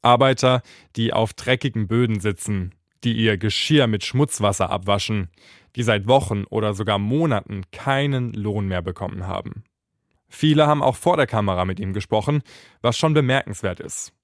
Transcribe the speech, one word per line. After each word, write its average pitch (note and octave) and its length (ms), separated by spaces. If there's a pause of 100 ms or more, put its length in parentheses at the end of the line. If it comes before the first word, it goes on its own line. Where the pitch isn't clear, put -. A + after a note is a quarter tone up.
Arbeiter, B2+ 600 (360)
die A2+ 160
auf A2 200
dreckigen B2 540
Böden A2+ 320
sitzen, G2 560 (300)
die A#2 80
ihr A2 240
Geschirr A#2+ 500
mit G#2+ 160
Schmutzwasser G#2 680
abwaschen, G2+ 600 (480)
die B2 60
seit G#2 220
Wochen A#2 440
oder G#2+ 240
sogar G2+ 260
Monaten A2 720
keinen C3+ 600
Lohn G#2 340
mehr F2+ 140
bekommen F#2 440
haben. F#2+ 380 (640)
Viele D3+ 400
haben D3 160
auch C3 140
vor F3 180
der C#3 120
Kamera G2 360
mit F#2 160
ihm G2 140
gesprochen, A2 480 (400)
was A#2+ 160
schon D#3 160
bemerkenswert B2+ 680
ist - 320 (120)